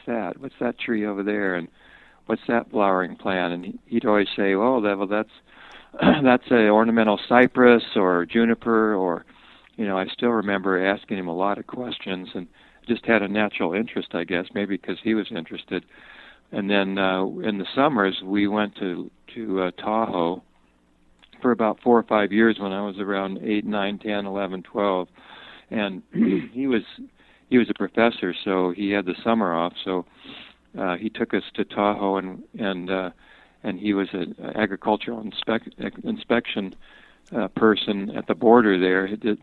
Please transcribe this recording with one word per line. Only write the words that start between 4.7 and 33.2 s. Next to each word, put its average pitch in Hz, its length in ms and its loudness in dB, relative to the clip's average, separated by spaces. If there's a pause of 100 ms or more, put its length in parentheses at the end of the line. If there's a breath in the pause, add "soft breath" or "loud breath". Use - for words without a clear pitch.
that, 101 180 0
well, 101 80 -4
that's, 107 240 -2 (720 loud breath)
<clears throat> 147 240 4
that's 123 260 4
a 113 200 6
ornamental 113 580 4
cypress 123 560 6 (100)
or 90 320 4
juniper," 113 720 2
or, 92 280 -2 (520 soft breath)
you 110 100 -4
know, 95 100 -2
I 95 100 -2
still 120 240 -2
remember 98 540 0
asking 98 340 -2
him 90 100 -6
a 82 80 -4
lot 98 220 0
of - 100 -14
questions 104 640 -8
and 92 140 -10 (400 soft breath)
just 117 180 -4
had 113 160 4
a 98 60 -4
natural 101 440 -2
interest, 101 440 -4
I 85 80 -2
guess, 87 280 -4
maybe 98 240 -4
'cause 90 240 -8
he 113 140 0
was 104 160 -2
interested. 87 540 -8 (640 loud breath)
And 101 180 -4
then, 98 300 2
uh, 95 260 2 (200)
in 104 140 -2
the 92 140 -6
summers, 110 500 2
we 101 260 0
went 104 280 -2
to, 87 320 -6 (280)
to, 98 260 -2
uh, 90 160 -2
Tahoe 95 640 -2 (1000)
for 127 100 2
about 110 320 0
four 120 160 6
or 110 40 0
five 104 300 0
years 110 260 4
when 98 140 -6
I 101 140 -4
was 98 120 -8
around 98 440 -4
eight, 107 240 -2
nine, 104 320 -2
ten, 104 280 -4
eleven, 95 360 -6
twelve. 95 460 -2 (640 loud breath)
And 101 380 -4
<clears throat> - 440 0
he 131 140 -4
was, 117 160 2 (680 soft breath)
he 123 80 6
was 110 100 4
a 101 60 -2
professor, 104 600 0 (100)
so 92 260 2
he 98 200 -2
had 101 160 0
the 90 160 -2
summer 113 320 2
off. 85 180 0 (120)
So, 92 200 -4 (720 loud breath)
uh, 90 180 -2
he 107 140 -6
took - 240 -4
us 98 80 0 (120)
to 101 100 -2
Tahoe, 101 520 0
and, 92 260 -8 (160)
and, 95 320 -4
uh, 92 200 -2 (520 soft breath)